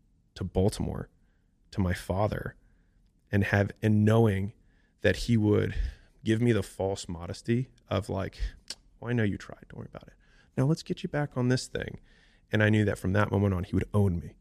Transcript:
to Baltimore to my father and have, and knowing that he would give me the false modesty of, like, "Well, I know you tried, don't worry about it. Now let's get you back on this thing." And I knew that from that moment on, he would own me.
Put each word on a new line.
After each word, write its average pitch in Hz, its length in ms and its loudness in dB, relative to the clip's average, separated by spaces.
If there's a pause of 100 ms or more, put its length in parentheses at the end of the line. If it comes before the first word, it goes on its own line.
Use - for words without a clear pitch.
(340)
to - 100 -8
Baltimore 90 640 -2 (600)
to - 100 -4
my 90 140 0
father - 600 -2 (800)
and 101 120 4
have, 101 280 2 (100)
and 107 220 4
knowing 107 480 4 (480)
that 95 160 2
he 117 200 2
would 101 380 2 (500)
give 110 160 0
me 120 120 2
the 101 100 2
false - 460 -6
modesty 101 600 -4 (200)
of, 101 200 -4
like, 95 300 -6 (640)
"Well, 117 100 -8
I - 20 -2
know 117 120 2
you 95 120 -2
tried, - 320 -18
don't - 100 -18
worry - 140 -14
about - 160 -18
it. - 60 -20 (420)
Now 131 80 2
let's 156 180 0
get - 200 -8
you 185 60 -6
back 147 280 -4
on 123 120 0
this 127 180 2
thing." - 320 -8 (540)
And 107 100 2
I 107 60 6
knew 107 160 4
that 98 140 0
from 95 160 -2
that 104 180 2
moment 101 200 2
on, 90 120 -2
he - 100 -6
would 95 180 0
own 98 280 2
me. - 200 -12